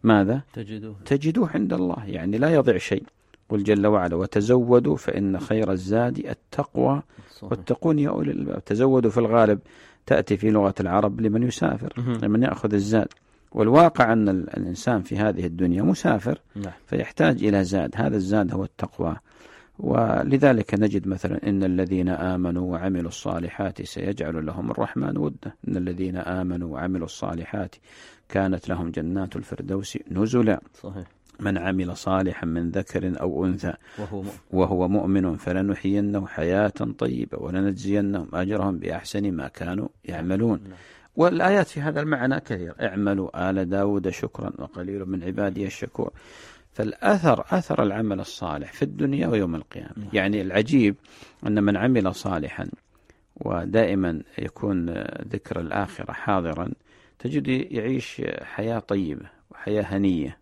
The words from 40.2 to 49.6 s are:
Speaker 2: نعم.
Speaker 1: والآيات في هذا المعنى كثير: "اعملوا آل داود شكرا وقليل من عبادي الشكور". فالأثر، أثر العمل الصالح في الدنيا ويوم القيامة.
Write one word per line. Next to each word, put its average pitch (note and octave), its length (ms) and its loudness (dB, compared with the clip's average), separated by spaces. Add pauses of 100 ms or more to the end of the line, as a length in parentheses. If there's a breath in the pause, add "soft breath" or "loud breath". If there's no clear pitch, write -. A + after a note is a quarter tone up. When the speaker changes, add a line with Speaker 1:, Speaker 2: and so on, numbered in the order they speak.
Speaker 2:
نعم. F#2+ 140 -18 (380 loud breath)
Speaker 1:
والآيات F3+ 520 4
في D3 140 -8
هذا D3 200 -2
المعنى C3+ 380 0
كثير: F2+ 420 -8
"اعملوا G2 680 -2
آل F#2+ 200 0
داود G2 400 0
شكرا - 500 -6
وقليل F#2+ 460 -8
من F#2 180 -4
عبادي F#2+ 420 -2
الشكور". - 460 -6 (600 loud breath)
فالأثر، E3 800 2
أثر D#3+ 340 0
العمل G2+ 360 0
الصالح D2+ 540 -8
في - 100 -2
الدنيا - 440 -2
ويوم F#2 280 0
القيامة. - 420 -12